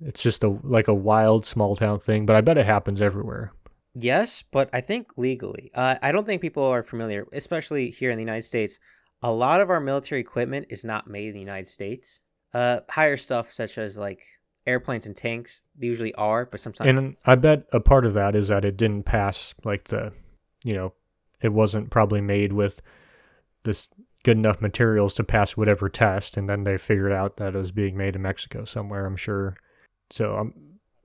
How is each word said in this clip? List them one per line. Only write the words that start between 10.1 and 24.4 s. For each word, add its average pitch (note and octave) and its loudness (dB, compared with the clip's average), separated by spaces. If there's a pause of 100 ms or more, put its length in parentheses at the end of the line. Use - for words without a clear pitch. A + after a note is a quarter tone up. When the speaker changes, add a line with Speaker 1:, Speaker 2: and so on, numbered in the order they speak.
Speaker 2:
equipment B2+ -6
is - -12
not A2 -8
made G#2 -10
in G2+ -12
the G2+ -14
United F#2+ -12
States. - -12 (320)
Uh, B2 0 (100)
higher D3+ 2
stuff A#2+ -6
such - -10
as, G#2 -10
like, G2+ -10 (420)
airplanes B2 -4
and G#2 -14
tanks, A#2 -10 (120)
they B2 -8
usually A2+ -4
are, G#2+ 0
but G#2+ -16
sometimes A#2+ -2
Speaker 1:
And C3+ 2
I C3 10
bet D3+ 4
a A#2 4
part C3 8
of G2+ 2
that G2+ 2
is G#2 2
that G2+ 2
it G2 0
didn't G#2 0
pass, G2+ -2 (100)
like, G2+ -4
the, G#2+ -6 (520)
you A2+ -2
know, F#2 -6 (460)
it A2 0
wasn't G#2+ 2
probably G#2 2
made G2+ 0
with G2+ -2 (800)
this - -4 (360)
good A#2 6
enough G#2+ 4